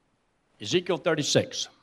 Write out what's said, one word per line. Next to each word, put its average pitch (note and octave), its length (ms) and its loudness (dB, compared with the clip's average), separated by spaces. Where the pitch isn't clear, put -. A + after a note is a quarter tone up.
Ezekiel E3+ 340 0
thirty-six. D3 720 0